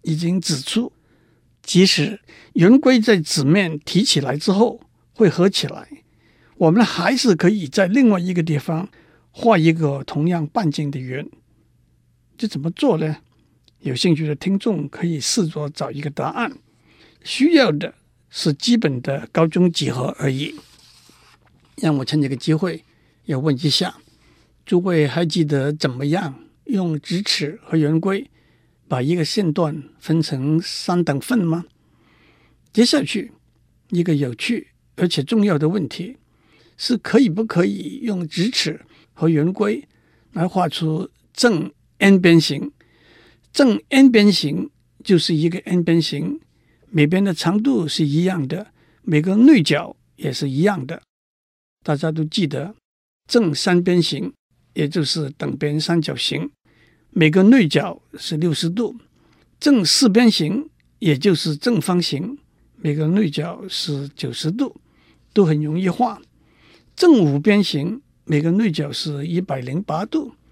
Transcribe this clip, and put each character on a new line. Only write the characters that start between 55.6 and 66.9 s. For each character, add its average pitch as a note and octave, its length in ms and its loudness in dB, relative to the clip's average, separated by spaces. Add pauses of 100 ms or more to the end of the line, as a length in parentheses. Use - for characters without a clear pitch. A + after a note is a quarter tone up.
三 E3+ 240 0
角 D3+ 140 -6
形， C#3+ 340 -6 (600)
每 D#3 200 2
个 F#3+ 140 4
内 A3+ 240 6
角 D3 340 -2 (160)
是 - 200 -8
六 E3 160 0
十 E3 160 -4
度； A3 260 -4 (640)
正 C4+ 240 4
四 B3 240 2
边 A3+ 240 6
形， F#3 380 -4 (300)
也 D#3 180 2
就 F#3 180 2
是 D#3 180 -2
正 G#3 280 0
方 F3+ 200 0
形， F3+ 360 -6 (400)
每 D3 180 -4
个 D#3 120 -2
内 F#3 220 0
角 D#3 380 -8
是 C#3+ 480 -8
九 B2+ 160 -8
十 D3+ 180 -6
度， B3 280 -6 (560)
都 G#3 100 6
很 D#3 180 2
容 D3+ 160 -4
易 F#3 120 0
画。 A3+ 320 -2 (720)